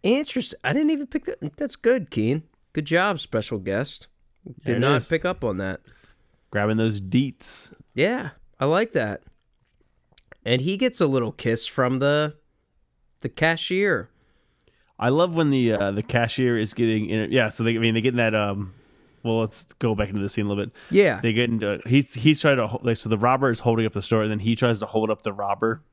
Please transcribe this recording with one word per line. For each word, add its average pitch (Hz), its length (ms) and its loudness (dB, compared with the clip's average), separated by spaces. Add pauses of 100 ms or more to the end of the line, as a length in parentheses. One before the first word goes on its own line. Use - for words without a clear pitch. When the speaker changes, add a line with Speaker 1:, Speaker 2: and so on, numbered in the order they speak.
Speaker 1:
Interesting. 254 580 0
I 135 100 0
didn't 302 180 2
even 285 180 -2
pick - 160 -6
that. - 320 -8
That's - 180 -6
good, 233 360 0
Keen. 123 320 0 (320)
Good 151 120 -4
job, 180 340 0
special - 380 -4
guest. 98 500 -4 (380)
Did - 180 -18
Speaker 2:
There 123 120 0
it 120 40 0
Speaker 1:
not 139 160 4
Speaker 2:
is. - 120 -4
Speaker 1:
pick 165 180 -2
up 180 180 -4
on 98 140 -2
that. 95 220 -6 (680)
Speaker 2:
Grabbing 107 280 0
those 110 240 0
deets. 120 680 -4 (240)
Speaker 1:
Yeah, 196 360 -2 (300)
I 135 40 0
like 185 280 0
that. 107 300 -2 (1200)
And 123 180 2
he 190 160 -2
gets 254 220 0
a 170 60 4
little 131 260 0
kiss - 340 -2
from 127 320 0
the, 147 360 0 (880)
the 127 80 -8
cashier. 165 800 0 (920)
Speaker 2:
I 117 120 2
love 165 240 2
when 160 160 4
the, 123 240 4
uh, 101 160 0
the 101 120 -2
cashier 120 560 0
is 107 140 -2
getting 110 380 0
in, 107 200 -2
yeah, 113 200 2
so - 120 -6
they, 117 140 2
I - 20 0
mean, 113 140 2
they 113 80 0
get 123 140 0
in - 40 0
that, 110 160 2
um, 101 380 -2 (500)
well, 113 180 0
let's - 240 -6 (140)
go 110 160 0
back 101 140 -2
into 101 140 -4
the 101 80 -2
scene 104 160 -2
a - 20 -2
little 101 160 -2
bit. 120 80 -12 (180)
Speaker 1:
Yeah. 160 300 4
Speaker 2:
They 113 140 0
get 120 160 2
into, 104 360 -2
he's, 131 280 2
he's 143 260 2
trying 143 160 4
to 110 120 0
ho-, 117 140 -6
like, 117 140 0
so - 140 -8
the 110 80 2
robber 131 320 2
is 113 100 -4
holding 113 240 2
up 110 80 -2
the 101 100 -4
store, 110 200 2
and 107 80 0
then 107 80 -2
he 110 180 0
tries 117 240 0
to 107 60 -6
hold 110 240 0
up 107 120 -2
the 104 100 -4
robber. 101 500 -2 (100)